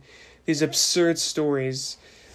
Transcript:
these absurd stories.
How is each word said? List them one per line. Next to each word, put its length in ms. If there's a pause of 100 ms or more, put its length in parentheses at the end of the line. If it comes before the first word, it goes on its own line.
(460)
these 160
absurd 540
stories. 800 (380)